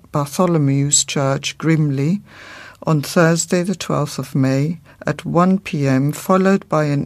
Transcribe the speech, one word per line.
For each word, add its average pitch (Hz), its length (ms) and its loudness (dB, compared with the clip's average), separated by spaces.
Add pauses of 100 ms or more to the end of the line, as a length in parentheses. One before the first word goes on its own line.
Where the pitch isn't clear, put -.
(120)
Bartholomew's 143 920 0
Church, 139 540 -2
Grimley, 151 640 0 (580)
on 151 220 0
Thursday 170 580 2
the 180 140 -4
twelfth 147 420 -4
of 135 160 -8
May 139 460 0 (260)
at 151 180 -4
one 175 360 2
P 143 280 -2
M, 135 240 2
followed 190 560 0
by 151 180 0
an 143 200 -2